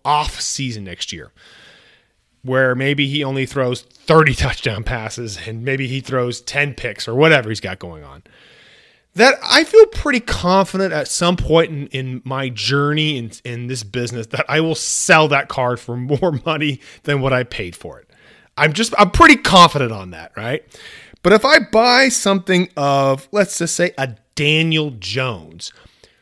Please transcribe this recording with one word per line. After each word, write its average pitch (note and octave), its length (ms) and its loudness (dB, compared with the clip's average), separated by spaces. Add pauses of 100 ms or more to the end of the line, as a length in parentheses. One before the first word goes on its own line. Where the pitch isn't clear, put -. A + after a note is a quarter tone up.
off D3 360 -2
season A#2 440 -8
next - 280 -12
year, E2 200 -16 (1120)
where B2+ 300 2
maybe C#3 320 0
he C#3+ 180 -4
only C3+ 220 -2
throws B2+ 360 -4
thirty D#3 520 2
touchdown A2+ 500 -4
passes, A2 640 -8
and A2+ 180 -10
maybe C3+ 240 -4
he C3 120 -6
throws B2 420 -4
ten C#3+ 320 -4
picks - 340 -10
or A#2 60 -6
whatever C#3 340 4
he's A2 120 -6
got F#2+ 180 -10
going D#2+ 260 -16
on, C#2+ 180 -20 (920)
that B3+ 280 4
I D4+ 220 2
feel G#4+ 220 10
pretty C#4 340 -2
confident F#3+ 720 0
at D3+ 160 -4
some F3 280 0
point E3 340 2
in, C#3+ 160 -8
in C3 360 -8
my C3 280 -6
journey C#3+ 640 -2
in, A#2 160 -10 (120)
in A#2+ 240 -10
this B2+ 140 -8
business A#2 460 -8
that - 180 -4
I D3+ 140 0
will D#3+ 140 0
sell - 540 2
that C#3 200 0
card B2 320 -4
for A#2+ 160 -10
more C#3+ 360 -2
<laughs> B2+ 120 -6
money D3+ 360 -4 (240)
than C#3+ 180 -2
what C3 100 0
I B2+ 120 0
paid F#2 300 -10
for - 240 -16
it. - 120 -20 (480)
I'm D3+ 160 2
just, A3 240 -4
I'm G3+ 120 6
pretty D#4+ 260 8
confident D3+ 540 4
on F#2+ 200 -12
that, E2 260 -18
right? A#2 280 -8 (580)
But G3+ 100 4
if A3 140 4
I D4+ 140 2
buy B3 500 4
something F#3 640 0
of, C#3 560 0
let's G3 260 0
just E3+ 160 -4
say, F3 220 0
a C3 200 -6 (180)
Daniel D#3 560 0
Jones, F#2+ 800 -8 (500)